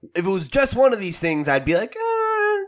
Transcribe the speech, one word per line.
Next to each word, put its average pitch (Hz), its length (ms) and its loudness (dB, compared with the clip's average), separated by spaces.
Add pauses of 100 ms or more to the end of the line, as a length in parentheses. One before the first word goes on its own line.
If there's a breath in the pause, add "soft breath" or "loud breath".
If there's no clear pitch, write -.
(140)
if 175 100 -2
it 190 60 0
was 185 160 -2
just 269 300 0
one 262 160 6
of 214 80 -2
these 180 180 -6
things, 151 300 -2
I'd 135 160 2
be 160 120 2
like, 220 200 -4
"Uh," 440 600 0 (120)